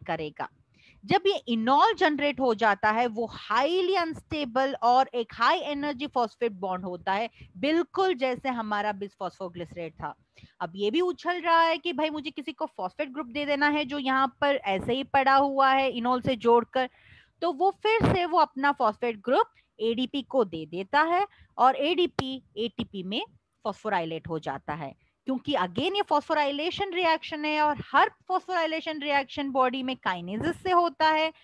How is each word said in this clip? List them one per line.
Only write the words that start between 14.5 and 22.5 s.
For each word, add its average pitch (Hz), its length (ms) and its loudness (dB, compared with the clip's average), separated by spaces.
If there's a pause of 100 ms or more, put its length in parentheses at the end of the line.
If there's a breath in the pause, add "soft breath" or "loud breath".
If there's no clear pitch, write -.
ऐसे 202 380 -2
ही 269 100 -2
पड़ा 269 320 4
हुआ 269 360 4
है 269 220 2
enol 247 320 -2
से 262 100 0
जोड़कर, 233 540 2 (520 soft breath)
तो 339 120 0
वो 359 180 2
फिर 440 420 2
से 349 120 0
वो 349 120 0
अपना 285 340 2
phosphate 226 500 -2
group 302 260 2 (320 soft breath)
एडीपी 233 420 -2
को 262 220 0
दे 160 220 -8
देता 190 360 -2
है 349 260 2 (300 soft breath)
और 254 180 4
एडीपी 277 680 -2 (140)